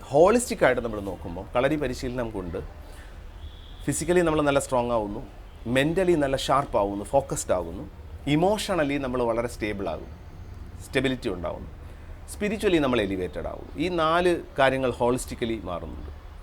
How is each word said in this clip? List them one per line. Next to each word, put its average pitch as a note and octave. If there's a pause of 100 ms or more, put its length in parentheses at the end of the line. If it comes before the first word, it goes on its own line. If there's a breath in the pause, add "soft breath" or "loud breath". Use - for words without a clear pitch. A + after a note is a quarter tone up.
ഹോളിസ്റ്റിക് G3
ആയിട്ട് B2
നമ്മൾ A2
നോക്കുമ്പോൾ F#2 (100)
കളരി C3+
പരിശീലനം B2+
കൊണ്ട് F2+ (1300 loud breath)
ഫിസിക്കലി E3
നമ്മൾ D#3
നല്ല C#3
സ്ട്രോങ് A#2+
ആവുന്നു, A2 (420)
മെൻ്റലി E3
നല്ല C#3
ഷാർപ്പ് C3+
ആവുന്നു, G2+
ഫോക്കസ്ഡ് C#3
ആകുന്നു, F2+ (380)
ഇമോഷണലി D#3+
നമ്മൾ B2+
വളരെ A#2
സ്റ്റേബിൾ G2+
ആകും, D#2 (760)
സ്റ്റെബിലിറ്റി C3
ഉണ്ടാവുന്നു, F2 (540 loud breath)
സ്പിരിച്വലി G3+
നമ്മൾ B2+
എലിവേറ്റഡ് F2+
ആവുന്നു. -
ഈ E3
നാല് E3+ (180)
കാര്യങ്ങൾ C3
ഹോളിസ്റ്റിക്കലി A#2+
മാറുന്നുണ്ട്. D#2+ (340)